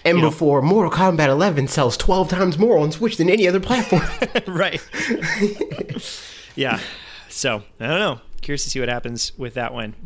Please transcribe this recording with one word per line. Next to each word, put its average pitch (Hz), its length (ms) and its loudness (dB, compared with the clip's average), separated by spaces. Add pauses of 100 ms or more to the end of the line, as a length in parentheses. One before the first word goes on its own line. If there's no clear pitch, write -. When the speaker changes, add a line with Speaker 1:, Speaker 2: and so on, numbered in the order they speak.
Speaker 1:
And 175 140 4
Speaker 2:
you 170 60 4
know. 156 60 6
Speaker 1:
before, 147 320 4
Mortal 175 300 4
Kombat 160 380 4
eleven 147 380 2
sells 127 280 0
twelve 185 340 4
times 180 300 0
more 214 180 6
on 151 140 2
Switch 220 260 -2
than 170 120 2
any 196 180 4
other 185 140 2
platform. 208 420 2 (240)
Speaker 2:
<laughs> - 200 -4
Right. 180 340 -2 (280)
Speaker 1:
<laughs> 208 540 -2 (920)
Speaker 2:
Yeah. 123 240 -2 (500)
So, 110 340 -4 (160)
I 113 80 -6
don't 160 120 -2
know. 170 220 -4 (200)
Curious 143 240 -4
to - 40 -8
see 135 100 -6
what 120 100 -2
happens 120 480 -6
with 123 180 -10
that 123 180 -6
one. 110 220 -8 (100)